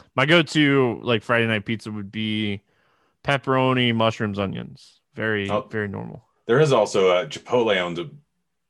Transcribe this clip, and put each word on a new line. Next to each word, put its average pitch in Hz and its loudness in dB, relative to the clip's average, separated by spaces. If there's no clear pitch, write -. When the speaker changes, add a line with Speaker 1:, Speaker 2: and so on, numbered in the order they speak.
Speaker 1:
My 131 2
go-to, 139 2
like, 113 0
Friday 117 0
night 107 -2
pizza 110 -6
would 101 -10
be 107 -4
pepperoni, 131 0
mushrooms, 110 -2
onions. - -8
Very, 107 -4
Speaker 2:
Oh. 104 -4
Speaker 1:
very 107 -6
normal. 107 -12
Speaker 2:
There 120 4
is 151 4
also 104 2
a 87 -2
Chipotle 110 0
owns 87 -4
a 85 -8